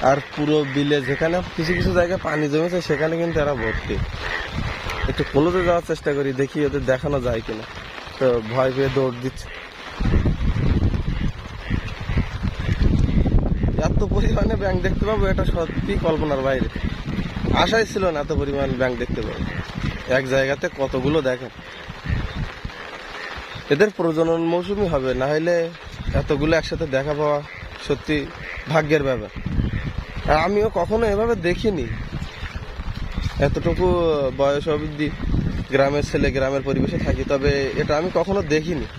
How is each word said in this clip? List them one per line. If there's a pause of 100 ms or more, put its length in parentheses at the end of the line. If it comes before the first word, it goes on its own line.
আর (160)
পুরো (180)
বিলে (100)
যেখানে (200)
কিছু
কিছু
জায়গায়
পানি
জমেছে (100)
সেখানে
কিন্তু
এরা
ভর্তি। (1120)
একটু
ক্লোজে
যাওয়ার
চেষ্টা
করি, (100)
দেখি (100)
ওদের (100)
দেখানো
যায়
কিনা। (540)
তো (260)
ভয়
পেয়ে
দৌড়
দিচ্ছে। (4000)
এত (140)
পরিমাণে
ব্যাঙ (120)
দেখতে
পাবো
এটা (100)
সত্যি (120)
কল্পনার
বাইরে, (960)
আশাই
ছিল
না
এত
পরিমাণ (120)
ব্যাঙ (100)
দেখতে
পাবো (760)
এক
জায়গাতে (140)
কতগুলো। (100)
দেখেন, (2250)
এদের
প্রজনন (120)
মৌসুমই
হবে, (100)
না
হলে (640)
এতগুলো
একসাথে (100)
দেখা
পাওয়া (480)
সত্যি (560)
ভাগ্যের
ব্যাপার। (1000)
আর (100)
আমিও (120)
কখনো (100)
এভাবে (120)
দেখিনি, (1600)
এতটুকু (540)
বয়স
অবধি (640)
গ্রামের
ছেলে,
গ্রামের
পরিবেশে
থাকি, (100)
তবে (300)
এটা
আমি
কখনো (120)
দেখিনি। (120)